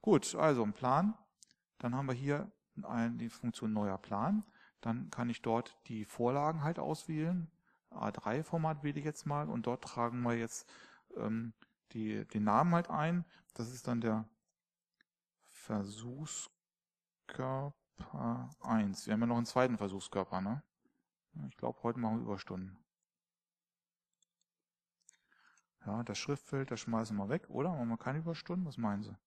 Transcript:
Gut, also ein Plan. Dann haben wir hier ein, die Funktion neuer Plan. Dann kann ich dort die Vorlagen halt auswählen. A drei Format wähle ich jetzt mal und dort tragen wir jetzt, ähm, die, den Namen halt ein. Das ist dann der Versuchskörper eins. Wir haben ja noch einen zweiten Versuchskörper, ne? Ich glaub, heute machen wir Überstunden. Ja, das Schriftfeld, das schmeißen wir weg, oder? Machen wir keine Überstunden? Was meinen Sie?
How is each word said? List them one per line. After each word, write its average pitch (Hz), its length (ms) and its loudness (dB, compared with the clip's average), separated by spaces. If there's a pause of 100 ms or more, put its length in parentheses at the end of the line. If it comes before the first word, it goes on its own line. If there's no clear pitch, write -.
Gut, - 360 6
also 143 260 6
ein 104 100 2
Plan. 156 460 4 (600)
Dann 120 180 -2
haben 135 100 0
wir 131 80 0
hier 139 380 0 (320)
ein, 117 340 0
die 117 100 -4
Funktion 113 440 -2
neuer 104 260 0
Plan. 151 460 0 (360)
Dann 117 300 -2
kann 120 180 -2
ich 117 140 -4
dort 117 340 2 (100)
die 110 180 -6
Vorlagen 143 580 0
halt 165 160 0
auswählen. 160 720 -2 (400)
A - 220 -2
drei 113 320 -2
Format 160 400 -2
wähle 147 160 0
ich 143 40 -8
jetzt 151 220 -4
mal 147 240 0
und 120 160 -2
dort 123 180 -2
tragen 120 380 0
wir 120 120 4
jetzt, - 360 -4 (460)
ähm, 113 360 -2 (400)
die, 107 360 -4
den 107 160 0
Namen 123 300 6
halt 170 140 4
ein. 165 360 2 (300)
Das 117 160 -4
ist 127 180 -8
dann 120 120 2
der 110 280 2 (1200)
Versuchskörper 113 1040 -6 (2000)
eins. 107 460 0
Wir 107 60 0
haben 107 80 2
ja 120 60 4
noch 117 100 4
einen 117 100 2
zweiten 127 300 4
Versuchskörper, 95 640 -2
ne? 110 220 -2 (840)
Ich - 80 -16
glaub, - 260 -4
heute 117 180 0
machen 113 160 0
wir 113 60 -2
Überstunden. 95 540 -6 (3000)
Ja, 107 160 -2
das 107 160 -4
Schriftfeld, 139 520 -2
das 117 100 -4
schmeißen 113 360 0
wir 98 120 -2
weg, 147 200 -2
oder? 147 220 0
Machen 131 180 -2
wir 117 100 0
keine 139 220 -2
Überstunden? 170 460 -4
Was 143 120 -8
meinen 104 240 0
Sie? 104 140 -10 (100)